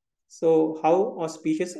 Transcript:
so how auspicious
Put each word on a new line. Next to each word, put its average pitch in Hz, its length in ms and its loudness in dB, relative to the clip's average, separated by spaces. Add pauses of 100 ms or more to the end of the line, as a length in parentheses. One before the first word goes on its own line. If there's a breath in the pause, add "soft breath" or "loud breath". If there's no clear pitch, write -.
(280)
so 160 560 2
how 190 340 2
auspicious 160 600 -4